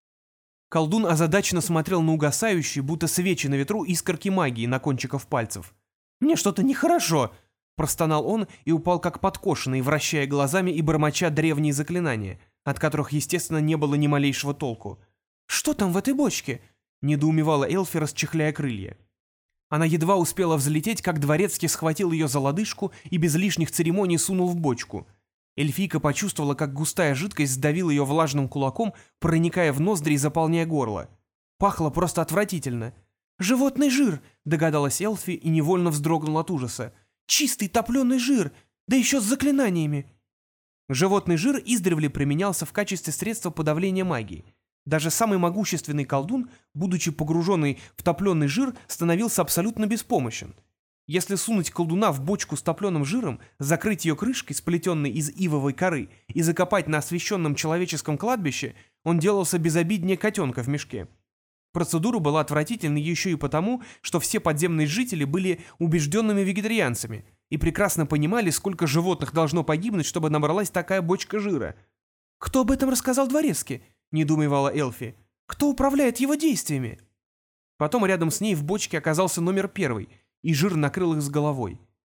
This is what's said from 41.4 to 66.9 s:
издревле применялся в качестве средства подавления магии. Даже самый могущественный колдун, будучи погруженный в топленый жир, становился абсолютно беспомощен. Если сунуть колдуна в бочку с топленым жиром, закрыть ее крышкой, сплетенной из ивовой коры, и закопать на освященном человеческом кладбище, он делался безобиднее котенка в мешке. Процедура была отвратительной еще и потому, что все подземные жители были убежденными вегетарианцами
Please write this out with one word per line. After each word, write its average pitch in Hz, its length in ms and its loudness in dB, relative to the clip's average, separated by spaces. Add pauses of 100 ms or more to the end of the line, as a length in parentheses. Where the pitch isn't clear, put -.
издревле 170 460 2
применялся 151 560 -2
в - 60 -12
качестве 196 400 -4
средства 202 380 -4
подавления 175 540 0
магии. 113 400 -4 (400)
Даже 156 260 0
самый 208 280 2
могущественный 170 640 -2
колдун, 180 460 -2 (240)
будучи 175 360 -2
погруженный 160 680 0 (180)
в - 60 -16
топленый 170 460 2
жир, 240 260 -2 (140)
становился 175 540 0
абсолютно 214 440 -2
беспомощен. 151 680 -2 (520)
Если 180 280 -2
сунуть 196 360 0
колдуна 175 420 0
в 135 80 -4
бочку 156 360 -4
с - 60 -8
топленым 170 420 0
жиром, 165 360 -4 (180)
закрыть 165 460 0
ее 160 120 2
крышкой, 220 400 -4
сплетенной 170 540 0
из 147 200 -4
ивовой 147 420 0
коры, 156 360 -2 (200)
и - 140 -2
закопать 170 460 2
на 156 100 0
освященном 170 560 -2
человеческом 160 640 -2
кладбище, 196 560 -2 (300)
он 170 140 2
делался 185 400 2
безобиднее 170 580 0
котенка 156 460 -2
в 117 60 -6
мешке. 135 400 -6 (640)
Процедура 170 460 0
была 151 220 2
отвратительной 151 600 -2
еще 165 300 -2
и 165 60 0
потому, 160 460 -2 (180)
что - 200 -2
все - 200 -2
подземные 156 460 0
жители 180 380 -2
были 170 360 0 (180)
убежденными 175 640 2
вегетарианцами 180 800 -2 (260)